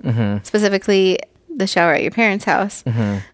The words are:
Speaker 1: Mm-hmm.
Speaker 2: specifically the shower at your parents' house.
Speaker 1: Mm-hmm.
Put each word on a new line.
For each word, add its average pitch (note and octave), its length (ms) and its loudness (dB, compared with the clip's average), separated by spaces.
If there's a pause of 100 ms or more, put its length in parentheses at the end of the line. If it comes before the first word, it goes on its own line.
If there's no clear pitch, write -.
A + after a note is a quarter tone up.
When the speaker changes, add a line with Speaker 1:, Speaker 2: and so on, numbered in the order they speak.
Speaker 1:
Mm-hmm. A2 420 -2
Speaker 2:
specifically G3 760 2 (360)
the G3 120 -2
shower E3+ 280 2
at - 80 0
your - 100 -2
parents' G#3 320 0
house. G3 400 -2
Speaker 1:
Mm-hmm. A2 340 -2 (160)